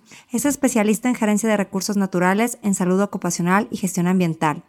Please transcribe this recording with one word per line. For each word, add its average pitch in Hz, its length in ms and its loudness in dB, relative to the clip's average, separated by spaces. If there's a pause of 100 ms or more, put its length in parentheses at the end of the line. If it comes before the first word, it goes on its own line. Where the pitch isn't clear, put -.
(300)
Es 240 160 -2
especialista 247 600 0
en 247 80 0
gerencia 214 320 0
de 214 80 2
recursos 196 400 -4
naturales, 190 640 0
en 202 120 0
salud 185 260 2
ocupacional 190 680 0
y - 80 -6
gestión 175 280 -2
ambiental. 165 640 0